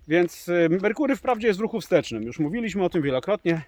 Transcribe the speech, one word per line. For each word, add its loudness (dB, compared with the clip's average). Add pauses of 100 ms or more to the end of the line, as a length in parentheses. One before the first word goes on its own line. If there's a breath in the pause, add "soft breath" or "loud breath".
więc, 0
e, 4
Merkury 0
wprawdzie -2
jest 2
w -6
ruchu -4
wstecznym, 0
już -8
mówiliśmy -2
o 4
tym 0
wielokrotnie, 0